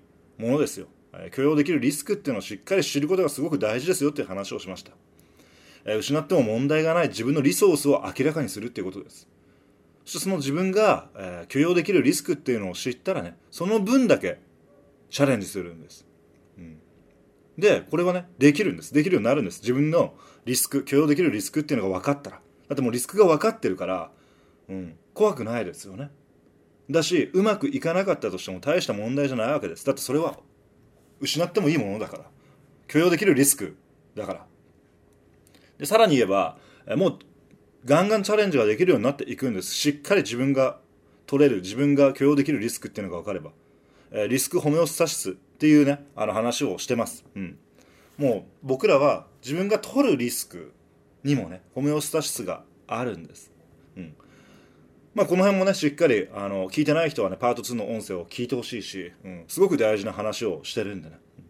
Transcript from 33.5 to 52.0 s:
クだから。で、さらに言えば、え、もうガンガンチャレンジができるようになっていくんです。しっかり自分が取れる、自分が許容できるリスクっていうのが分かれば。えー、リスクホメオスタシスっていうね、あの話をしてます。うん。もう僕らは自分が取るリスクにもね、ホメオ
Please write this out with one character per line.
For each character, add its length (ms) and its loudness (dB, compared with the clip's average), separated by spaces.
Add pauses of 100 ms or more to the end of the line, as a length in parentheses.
ク 200 -10 (380)
だ 120 -8
か 60 -6
ら。 140 -14 (1300)
で、 100 -10
さ 120 4
ら 80 6
に 100 4
言 80 4
え 20 0
ば、 300 0 (300)
え、 100 -4
も 120 2
う 100 -6 (640)
ガ 180 4
ン 60 0
ガ 80 2
ン 60 0
チ 100 -2
ャ 40 2
レ 100 4
ン 40 -2
ジ 80 2
が 60 4
で 120 2
き 80 2
る 60 4
よ 60 6
う 20 4
に 60 -2
な 80 2
っ 40 -6
て 140 -8
い 60 -10
く 140 -2
ん 40 -2
で 80 -6
す。 120 -8
し 160 0
っ 100 2
か 140 0
り 80 4
自 140 -6
分 160 0
が 260 0 (480)
取 160 2
れ 80 8
る、 100 -2
自 160 -10
分 180 2
が 200 6
許 120 2
容 100 4
で 80 4
き 80 -2
る 60 0
リ 120 -4
ス 100 -10
ク 80 -12
っ 20 -20
て 100 -12
い 40 -6
う 40 -8
の 40 -12
が 80 -8
分 60 -12
か 80 -6
れ 60 -8
ば。 100 -16 (600)
え 140 -2
ー、 20 -2
リ 120 0
ス 100 -4
ク 120 0
ホ 100 0
メ 80 2
オ 80 4
ス 100 -6
タ 100 2
シ 100 -4
ス 160 -6
っ 20 -8
て 320 -4
い 160 8
う 20 6
ね、 200 0 (120)
あ 100 -2
の 60 -2
話 320 -2
を 140 -2
し 80 -10
て 100 -2
ま 100 -2
す。 180 -14 (120)
う 40 -10
ん。 180 -12 (580)
も 300 -2 (160)
う 40 -14
僕 220 0
ら 100 6
は 280 2 (160)
自 120 -8
分 140 -2
が 100 2
取 320 0
る 60 2
リ 140 0
ス 180 -8
ク 240 -18 (500)
に 140 2
も 120 -4
ね、 140 -16 (120)
ホ 80 -6
メ 100 0
オ 80 -2